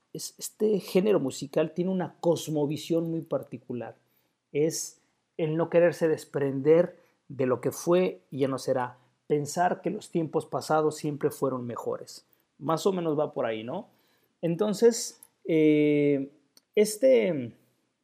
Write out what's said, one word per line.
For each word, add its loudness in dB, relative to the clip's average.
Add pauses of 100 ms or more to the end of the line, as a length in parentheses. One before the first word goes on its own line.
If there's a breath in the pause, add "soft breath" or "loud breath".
(140)
es-, -12
este -2
género 2
musical -4
tiene -2
una -4
cosmovisión -2
muy -4
particular. -8 (560)
Es -4 (340)
el -2
no 0
quererse 4
desprender 2 (320 soft breath)
de -4
lo 0
que -2
fue 0
y -8
ya 0
no -2
será. -2 (300 soft breath)
Pensar 0
que -2
los -8
tiempos -2
pasados 0
siempre -2
fueron -4
mejores. -8 (320)
Más -2
o 4
menos -2
va -2
por -4
ahí, -4
¿no? -10 (520)
Entonces, 2 (240)
eh, 4 (440)
este, 2 (520)